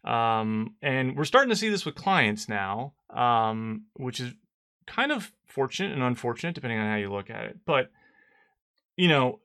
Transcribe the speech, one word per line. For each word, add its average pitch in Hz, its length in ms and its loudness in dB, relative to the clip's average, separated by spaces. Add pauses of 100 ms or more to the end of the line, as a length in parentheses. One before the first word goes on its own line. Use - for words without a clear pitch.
um, 110 760 0
and 131 340 0
we're 147 80 0
starting 254 260 4
to 214 60 2
see 180 140 0
this 196 160 -2
with 151 80 -6
clients 120 540 0
now, 104 440 -4 (180)
um, 113 720 2 (100)
which 127 260 -6
is 123 140 -6 (520)
kind 277 240 0
of 254 220 -4 (140)
fortunate 139 460 -4
and 131 100 -2
unfortunate, 123 520 -2
depending 117 240 -4
on 107 100 0
how 107 80 0
you 101 140 -2
look 101 200 -6
at 113 140 -8
it. - 200 -12
But, 139 260 2 (1040)
you 180 120 4
know 135 360 4